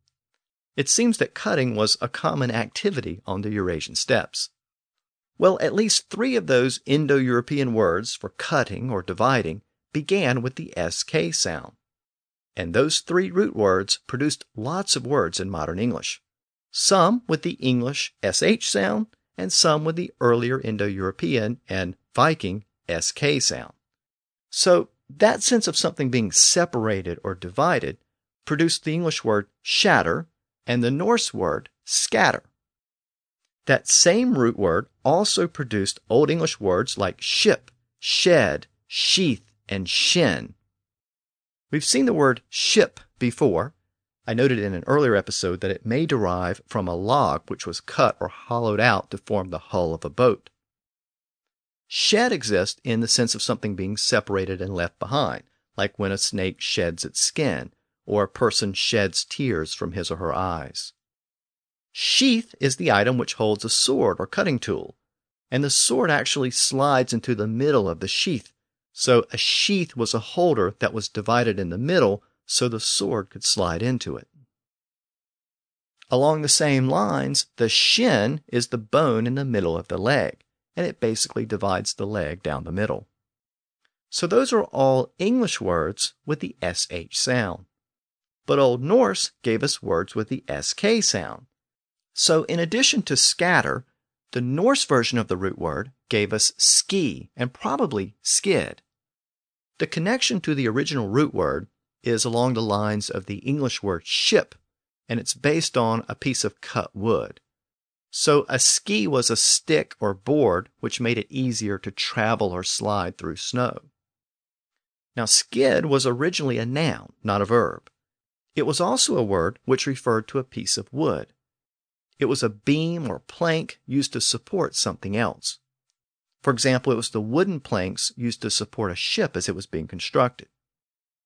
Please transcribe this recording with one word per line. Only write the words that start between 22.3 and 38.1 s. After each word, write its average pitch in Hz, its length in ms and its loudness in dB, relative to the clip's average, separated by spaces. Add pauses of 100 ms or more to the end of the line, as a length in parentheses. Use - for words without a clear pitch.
S 82 240 -2
K 143 300 0
sound. - 320 -4 (800)
So 180 400 4 (180)
that 208 340 2
sense 233 240 2
of 156 120 -2
something 143 320 -2
being 117 200 2
separated 110 960 2
or 98 100 -4
divided 101 640 -2 (480)
produced 160 400 0
the 156 80 -4
English 165 320 -2
word 104 240 0 (140)
shatter 131 640 2 (380)
and 123 180 0
the 120 60 2
Norse 196 420 0
word 92 380 -4 (160)
scatter. - 560 0 (1200)
That - 220 2
same 226 480 4
root 120 220 2
word 92 280 2 (180)
also 175 420 2
produced 110 540 -4 (100)
Old 135 200 6
English 160 280 -2
words 92 400 0
like 95 220 -4
ship, - 500 0 (280)
shed, 113 680 2 (200)